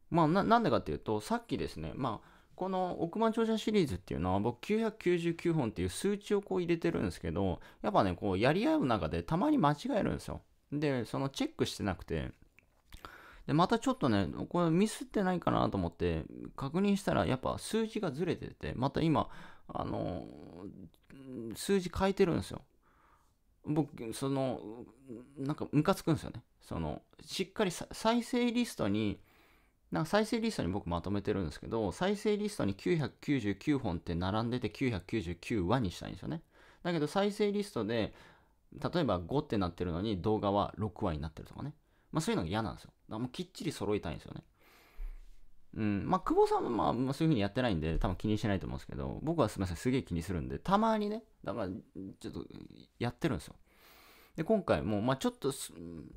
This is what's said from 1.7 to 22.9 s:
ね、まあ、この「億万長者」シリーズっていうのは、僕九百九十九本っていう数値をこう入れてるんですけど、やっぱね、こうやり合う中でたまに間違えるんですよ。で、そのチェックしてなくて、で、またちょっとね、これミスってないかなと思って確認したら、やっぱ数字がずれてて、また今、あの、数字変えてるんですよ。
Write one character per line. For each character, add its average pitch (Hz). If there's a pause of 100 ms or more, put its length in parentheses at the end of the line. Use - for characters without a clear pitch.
ね、 78
ま 113
あ、 - (180)
こ 185
の 185
「億 170
万 220
長 226
者」 220
シ 220
リ 208
ー 143
ズ 98
っ -
て -
い -
う -
の 92
は、 98
僕 117
九 214
百 220
九 175
十 165
九 170
本 139
っ -
て 87
い -
う 92
数 196
値 202
を 202
こ 190
う 185
入 170
れ 170
て 170
る -
ん -
で 87
す -
け 85
ど、 92 (240)
や -
っ -
ぱ 160
ね、 92
こ 98
う 92
や 120
り 202
合 320
う 277
中 92
で 85
た 160
ま 269
に 294
間 147
違 - (200)
え 208
る -
ん -
で -
す -
よ。 - (300)
で、 139
そ 135
の 139
チ -
ェ -
ッ -
ク -
し -
て 95
な 95
く -
て、 69 (1120)
で、 127
ま 170
た 226
ち 226
ょ 262
っ 240
と 147
ね、 101 (220)
こ 175
れ 165
ミ 185
ス -
っ -
て -
な 185
い 175
か -
な -
と -
思 87
っ -
て 82 (320)
確 143
認 202
し 196
た 175
ら、 101
や 127
っ 123
ぱ -
数 220
字 214
が 190
ず 151
れ 151
て -
て、 -
ま 131
た -
今、 151 (380)
あ -
の、 95 (1300)
数 196
字 180
変 190
え 196
て 196
る 170
ん -
で 101
す -
よ。 - (1040)